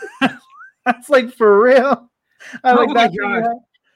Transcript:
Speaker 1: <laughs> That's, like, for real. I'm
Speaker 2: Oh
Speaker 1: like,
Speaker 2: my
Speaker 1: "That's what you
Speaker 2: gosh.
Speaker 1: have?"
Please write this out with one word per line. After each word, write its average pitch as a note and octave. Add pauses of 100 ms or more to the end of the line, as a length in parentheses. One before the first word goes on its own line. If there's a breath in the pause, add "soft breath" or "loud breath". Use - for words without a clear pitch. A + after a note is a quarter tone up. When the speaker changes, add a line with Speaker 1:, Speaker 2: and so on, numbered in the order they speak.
Speaker 1:
<laughs> -
That's, A#3+
like, B3+
for G#3
real. B3+ (520 loud breath)
I'm B3+
Speaker 2:
Oh A#3+
Speaker 1:
like, -
Speaker 2:
my -
Speaker 1:
"That's A#3
what -
you G#3+
Speaker 2:
gosh. G3+
Speaker 1:
have?" A#3 (380 soft breath)